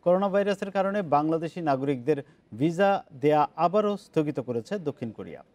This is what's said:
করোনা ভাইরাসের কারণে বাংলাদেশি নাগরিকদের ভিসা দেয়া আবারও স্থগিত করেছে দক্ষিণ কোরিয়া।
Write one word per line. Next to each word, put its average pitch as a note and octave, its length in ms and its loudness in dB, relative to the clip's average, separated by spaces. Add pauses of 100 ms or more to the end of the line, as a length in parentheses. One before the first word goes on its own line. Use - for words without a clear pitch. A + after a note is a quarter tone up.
করোনা F#3 260 4
ভাইরাসের G3 440 0
কারণে G3 240 0 (160)
বাংলাদেশি D#3+ 440 -2 (100)
নাগরিকদের C#3 480 0 (400)
ভিসা E3+ 320 2 (320)
দেয়া D3+ 200 4 (220)
আবারও G#3 280 2 (140)
স্থগিত D3+ 320 -2 (100)
করেছে B2 260 -4 (140)
দক্ষিণ B2+ 280 -8
কোরিয়া। E2 240 -14 (140)